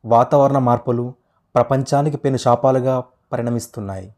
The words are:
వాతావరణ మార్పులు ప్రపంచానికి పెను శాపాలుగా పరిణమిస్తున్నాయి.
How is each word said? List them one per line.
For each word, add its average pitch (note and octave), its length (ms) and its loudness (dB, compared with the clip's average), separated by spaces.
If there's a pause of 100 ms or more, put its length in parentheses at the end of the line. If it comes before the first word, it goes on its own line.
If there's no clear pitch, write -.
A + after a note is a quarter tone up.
వాతావరణ C3+ 540 2
మార్పులు B2 560 -2 (400)
ప్రపంచానికి C#3 600 0
పెను C3+ 200 -2
శాపాలుగా B2+ 680 0 (280)
పరిణమిస్తున్నాయి. A2+ 840 -8